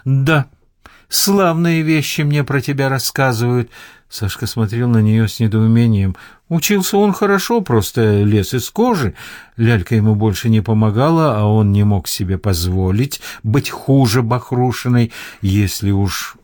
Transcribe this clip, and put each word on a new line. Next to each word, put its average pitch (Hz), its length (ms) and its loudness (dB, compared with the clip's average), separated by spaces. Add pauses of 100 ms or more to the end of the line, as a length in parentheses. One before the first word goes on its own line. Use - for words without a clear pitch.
«Да, 135 400 2 (600)
славные 170 760 0
вещи 156 400 -2
мне 147 220 0
про 139 180 -2
тебя 135 260 -2
рассказывают». 123 840 -2 (380)
Сашка - 380 -4
смотрел 117 420 -2
на 113 140 4
нее 107 260 2
с - 100 -8
недоумением. 110 800 2 (320)
Учился 185 480 0
он 202 160 2
хорошо, 202 480 0
просто 110 640 0
лез 104 320 0
из 123 160 -4
кожи. 202 440 0 (420)
Лялька 117 400 0
ему 107 180 2
больше 107 340 -2
не 110 140 4
помогала, 113 760 2
а 107 60 0
он 107 280 4
не 104 120 4
мог 104 240 0
себе 92 300 -4
позволить 95 840 -2 (220)
быть 113 260 0
хуже 131 540 0
Бахрушиной, 123 880 -2 (300)
если 98 480 0
уж 98 540 -4